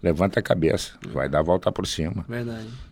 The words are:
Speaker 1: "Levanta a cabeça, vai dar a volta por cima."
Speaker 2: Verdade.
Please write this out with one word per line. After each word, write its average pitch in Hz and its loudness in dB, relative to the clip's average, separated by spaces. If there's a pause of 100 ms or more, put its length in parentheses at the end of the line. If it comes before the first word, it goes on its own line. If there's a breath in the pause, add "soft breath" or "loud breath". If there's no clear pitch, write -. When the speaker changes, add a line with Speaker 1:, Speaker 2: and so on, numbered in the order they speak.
Speaker 1:
"Levanta 87 2
a 107 -2
cabeça, - 2 (200)
vai 69 0
dar 73 2
a 78 4
volta 90 2
por 95 -4
cima." 90 -4
Speaker 2:
Verdade. 117 -6 (260)